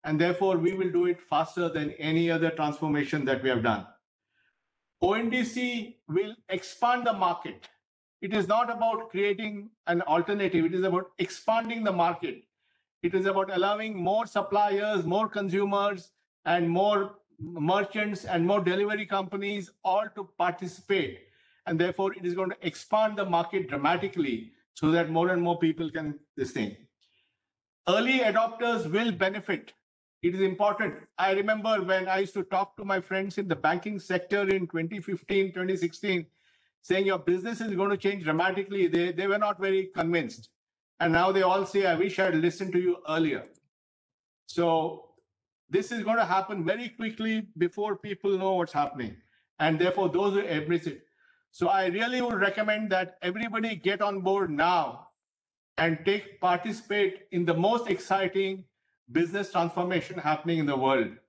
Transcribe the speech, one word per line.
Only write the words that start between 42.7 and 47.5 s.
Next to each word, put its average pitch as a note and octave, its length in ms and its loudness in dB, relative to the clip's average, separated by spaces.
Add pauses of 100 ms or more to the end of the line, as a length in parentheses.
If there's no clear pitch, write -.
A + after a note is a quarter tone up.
to F3 60 2
you F3+ 180 2 (100)
earlier." D#3 380 0 (1000)
So E3 640 0 (600)
this G3 220 0
is A3+ 120 -6
going A3 140 2
to G#3+ 80 2
happen F#3+ 400 -2
very A3 240 -2
quickly A3 580 -4 (100)